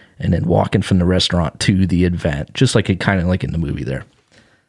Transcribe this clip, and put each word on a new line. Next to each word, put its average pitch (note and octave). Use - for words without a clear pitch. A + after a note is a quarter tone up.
and -
then -
walking G2+
from F#2
the F2
restaurant F2
to F#2+
the F2
event, E2
just C3
like G#2+
it, F#2
kinda F#2+
like F#2
in -
the E2
movie D2
there. -